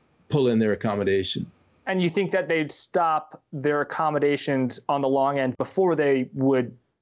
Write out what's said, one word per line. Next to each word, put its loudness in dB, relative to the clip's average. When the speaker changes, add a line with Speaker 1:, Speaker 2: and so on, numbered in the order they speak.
Speaker 1:
pull 2
in 2
their 2
accommodation. -2
Speaker 2:
And 0
you 2
think -2
that 0
they'd 0
stop -2
their 0
accommodations 0
on 0
the 2
long 2
end -2
before 0
they 2
would 0